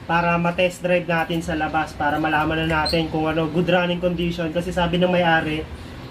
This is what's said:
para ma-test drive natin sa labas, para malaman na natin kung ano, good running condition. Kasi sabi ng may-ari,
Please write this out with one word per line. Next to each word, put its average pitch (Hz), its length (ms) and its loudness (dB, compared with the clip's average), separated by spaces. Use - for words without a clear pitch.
para 170 320 2
ma-test 175 480 0
drive 180 240 2
natin 165 320 0
sa 165 160 -4
labas, 156 400 -2
para 151 240 0
malaman 156 480 0
na 156 160 2
natin 165 240 0
kung 160 160 -2
ano, 156 240 0
good 170 160 0
running 175 320 2
condition. 175 560 -2
Kasi 175 240 -4
sabi 175 240 2
ng 180 80 4
may-ari, 160 560 2